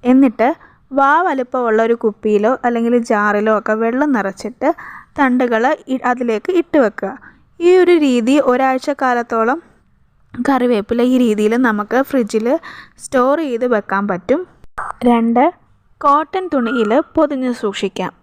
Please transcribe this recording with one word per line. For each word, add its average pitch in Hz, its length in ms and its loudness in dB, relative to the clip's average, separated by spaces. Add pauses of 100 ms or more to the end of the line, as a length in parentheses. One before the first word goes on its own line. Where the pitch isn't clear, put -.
(100)
എന്നിട്ട് 254 380 4 (500)
വാ 277 100 4 (180)
വലുപ്പമുള്ള 254 600 -2
ഒരു 233 160 0
കുപ്പിയിലോ 214 500 0 (140)
അല്ലെങ്കിൽ 233 280 0 (140)
ജാറിലോ 208 520 0
ഒക്കെ 214 200 -2
വെള്ളം 254 360 0
നിറച്ചിട്ട് 202 520 -6 (500)
തണ്ടുകൾ 247 440 2 (300)
ഇ-, 262 60 -2 (120)
അതിലേക്ക് 240 400 -2 (100)
ഇട്ട് - 240 0
വെക്കുക. 196 260 -4 (500)
ഈ 349 200 4
ഒരു 349 240 4
രീതി 247 320 2 (140)
ഒരാഴ്ച 262 520 0
കാലത്തോളം 240 560 0 (920)
കറിവേപ്പില 240 640 0
ഈ - 100 4
രീതിയിൽ 214 320 0 (100)
നമുക്ക് 214 320 -2 (120)
ഫ്രിഡ്ജിൽ 226 360 -2 (560)
സ്റ്റോർ 269 340 0 (100)
ചെയ്ത് 247 280 -4
വെക്കാൻ 202 380 -2
പറ്റും. 247 280 -2 (680)
രണ്ട്, 233 340 2 (600)
കോട്ടൺ 311 480 0
തുണിയിൽ 233 400 0 (240)
പൊതിഞ്ഞ് 269 340 -2 (120)
സൂക്ഷിക്കാം. 196 580 -6